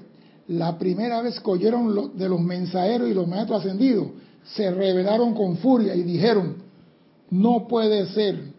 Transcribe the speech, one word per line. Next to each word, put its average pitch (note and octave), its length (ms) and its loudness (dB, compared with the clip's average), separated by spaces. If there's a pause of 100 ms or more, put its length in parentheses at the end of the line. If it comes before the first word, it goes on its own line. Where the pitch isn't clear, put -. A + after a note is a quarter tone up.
(480)
la E3+ 320 -4
primera A3+ 420 -2
vez A#3 200 -6
que G3+ 100 -2
oyeron A3 420 2
lo, G3 140 -2
de F#3 220 -4
los F3+ 100 0
mensajeros F3+ 680 -2
y G#3+ 40 0
los F3+ 140 0
maestros G3+ 320 -2
ascendidos, G3 480 0 (480)
se G3 160 0
rebelaron G3 640 2
con F#3 240 0
furia A3+ 380 4
y F3 80 2
dijeron, F3 520 2 (720)
"No A3+ 380 2
puede G#3+ 400 0
ser, F3 520 -4